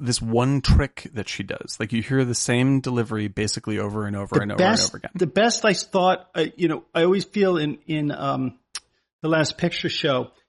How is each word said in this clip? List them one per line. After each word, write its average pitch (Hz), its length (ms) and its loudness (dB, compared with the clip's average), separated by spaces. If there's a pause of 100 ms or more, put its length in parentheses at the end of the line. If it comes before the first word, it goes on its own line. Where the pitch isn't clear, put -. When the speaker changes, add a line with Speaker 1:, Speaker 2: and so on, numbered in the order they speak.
Speaker 1:
this 120 220 -2
one 123 400 0
trick - 520 2
that 101 140 -8
she - 140 -8
does. - 360 -10
Like, 110 140 -4
you 113 100 0
hear 131 220 2
the 120 100 -2
same 131 460 2
delivery 110 480 -2
basically 104 500 -4
over 104 280 -4
and 101 100 -4
over 101 200 -2
Speaker 2:
The 104 60 2
Speaker 1:
and 101 100 -4
over - 60 -6
Speaker 2:
best, 202 260 2
Speaker 1:
and - 60 -2
over - 80 -16
again. - 180 -12
Speaker 2:
the 180 100 0
best 226 380 2
I 202 100 4
thought, - 600 0
uh, 160 120 0 (100)
you 170 120 0
know, 151 160 -4 (100)
I 170 100 2
always 185 200 4
feel 190 320 2
in, 151 300 -2
in, 151 240 -2
um, 131 480 -4 (640)
The 156 60 -2
Last 156 300 2
Picture 175 320 -2
Show 127 400 -2 (180)